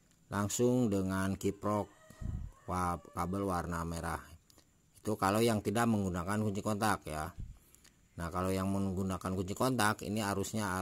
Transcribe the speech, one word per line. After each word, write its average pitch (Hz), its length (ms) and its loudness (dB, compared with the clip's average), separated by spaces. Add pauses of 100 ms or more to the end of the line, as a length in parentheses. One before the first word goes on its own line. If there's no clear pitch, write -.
(300)
langsung 120 560 2
dengan 95 480 2
kiprok 98 560 0 (800)
wa-, 90 320 0
kabel 95 480 -2
warna 85 320 -2
merah. 82 400 -4 (800)
Itu 107 160 -2
kalau 98 240 4
yang 113 240 4
tidak 113 240 2
menggunakan 98 560 0
kunci 104 160 -2
kontak 104 480 0
ya. 76 240 -4 (880)
Nah, 85 80 -4
kalau 92 240 -2
yang 95 160 0
menggunakan 95 640 -2
kunci 95 240 -4
kontak, 113 480 2
ini 107 160 -2
arusnya 101 600 -2